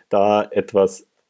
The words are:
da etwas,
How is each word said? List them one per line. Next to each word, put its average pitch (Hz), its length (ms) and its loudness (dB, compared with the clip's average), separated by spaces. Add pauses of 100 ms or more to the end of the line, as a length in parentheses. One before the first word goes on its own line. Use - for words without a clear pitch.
da 104 420 2
etwas, 98 560 -2 (240)